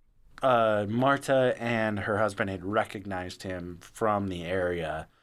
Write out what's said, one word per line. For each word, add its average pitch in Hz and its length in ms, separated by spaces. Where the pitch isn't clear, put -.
uh, 113 480
Marta 131 680
and 110 400
her 101 180
husband 104 320
had 92 160
recognized 95 800
him 90 360
from 104 480
the 87 160
area, 85 640